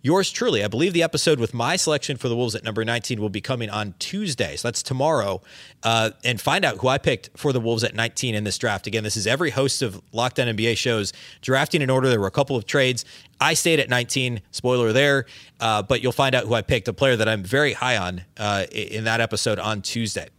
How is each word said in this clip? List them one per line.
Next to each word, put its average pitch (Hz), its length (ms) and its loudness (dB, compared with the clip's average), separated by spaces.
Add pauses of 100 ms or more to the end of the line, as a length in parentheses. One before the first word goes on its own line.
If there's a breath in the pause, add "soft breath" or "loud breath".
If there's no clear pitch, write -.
yours 180 300 2
truly. 156 320 0
I 104 60 0
believe 156 240 0
the 165 100 2
episode 156 380 2
with 113 120 -2
my 123 220 0
selection 151 400 0
for 123 140 -4
the 117 60 0
Wolves 120 200 -2
at - 80 -8
number 110 220 -2
nineteen 117 340 -2
will 107 100 -2
be 98 120 -6
coming 117 280 -4
on 104 300 -6
Tuesday. 127 560 -4
So 117 140 -4
that's - 120 -6
tomorrow. 127 600 0 (420 loud breath)
Uh, 113 280 2 (120)
and 120 160 0
find 175 240 2
out 117 140 0
who 127 100 0
I 135 100 2
picked - 380 -2
for 147 160 -2
the 127 80 0
Wolves 117 240 0
at 110 120 -4
nineteen 117 380 -2
in 104 120 -2
this 98 120 -4
draft. 107 300 -2
Again, 107 160 -2
this 107 140 -4
is 101 100 -2
every 113 220 0
host 135 320 0
of 101 200 -4 (120)
Locked 120 260 0
On 123 80 2
N 113 80 -2
B 110 120 0
A 113 80 2
shows 110 360 0 (300 loud breath)
drafting 135 400 2
in 131 80 0
order. 131 180 2
There 120 120 4
were 98 80 0
a 95 40 -2
couple 139 240 0
of 113 100 -2
trades. 127 380 2 (380 loud breath)
I 156 140 4
stayed 160 260 4
at - 80 -2
nineteen, 123 520 0 (100)
spoiler 123 420 2
there, 139 320 4 (340 loud breath)
uh, 110 220 2
but 104 200 0
you'll 123 120 0
find 135 200 2
out 120 120 2
who 110 80 0
I 110 80 2
picked, 117 260 0
a 107 60 -4
player 131 240 2
that 110 100 2
I'm 107 160 0
very 131 300 2
high 123 240 0
on, 90 240 -4 (160)
uh, 101 340 -2
i-, - 40 -14
in 110 280 -6
that 113 160 0
episode 110 400 0
on 104 220 -4
Tuesday. 98 580 -6